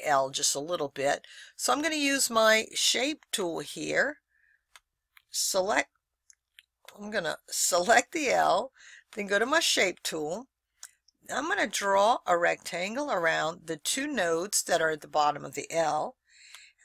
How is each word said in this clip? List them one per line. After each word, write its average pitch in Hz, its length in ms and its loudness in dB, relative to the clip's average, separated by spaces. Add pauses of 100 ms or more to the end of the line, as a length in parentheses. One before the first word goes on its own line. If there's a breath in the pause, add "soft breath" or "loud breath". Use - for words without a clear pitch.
L 135 280 2
just 139 240 -2
a 139 60 -2
little 160 280 -4
bit. - 380 -2 (280 loud breath)
So - 180 -2
I'm 277 100 0
gonna 311 120 -2
use 277 360 0
my 220 440 4
shape - 560 0
tool 165 300 -4
here. 156 580 -4 (1120)
Select, 202 600 0 (1080)
I'm 208 120 -14
gonna 170 260 -4 (120)
select 190 640 4
the 302 180 -2
L, 175 420 2 (420 loud breath)
then 202 120 -6
go 202 120 0
to 220 80 2
my 302 140 2
shape 233 420 0
tool. 170 440 -6 (840 loud breath)
I'm 262 160 -4
gonna 370 200 0
draw 202 580 2
a 180 100 4
rectangle 180 760 -2
around 160 540 -2
the 160 100 -6
two - 300 -4
nodes 185 580 -2
that 170 180 0
are 160 80 2
at 156 120 -6
the 151 60 -18
bottom 147 360 2
of 143 100 -12
the - 160 -8
L. 156 460 -2 (680 loud breath)